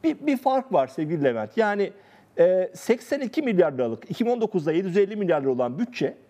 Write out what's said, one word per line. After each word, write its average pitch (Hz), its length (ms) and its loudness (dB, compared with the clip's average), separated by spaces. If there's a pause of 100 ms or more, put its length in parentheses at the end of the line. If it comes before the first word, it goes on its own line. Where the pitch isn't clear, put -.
Bir, 302 220 -2
bir 277 100 2
fark 262 360 -2
var 139 140 2
sevgili 156 380 -4
Levent. 113 320 0
Yani, 208 360 0 (460)
e, 277 360 4
seksen 254 460 -2
iki 277 220 -4
milyar 180 300 2
liralık, 123 380 -4
iki 220 160 -2
bin 240 40 0
on 240 100 0
dokuzda 175 320 -2
yedi 185 140 0
yüz 175 100 -2
elli 208 200 2
milyar 170 240 0
lira 135 100 0
olan 123 280 -2
bütçe 233 360 -4 (160)